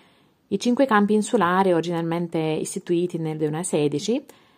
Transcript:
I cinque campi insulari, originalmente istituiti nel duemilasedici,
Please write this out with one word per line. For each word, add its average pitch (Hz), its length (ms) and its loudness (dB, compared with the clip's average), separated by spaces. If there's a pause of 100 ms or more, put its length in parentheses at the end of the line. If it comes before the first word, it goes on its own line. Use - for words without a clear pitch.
(500)
I 196 100 -2
cinque 247 260 2
campi 208 300 4
insulari, 190 580 2
originalmente 170 640 -2
istituiti 170 800 -2
nel 156 200 -4
duemilasedici, 151 840 -2 (340)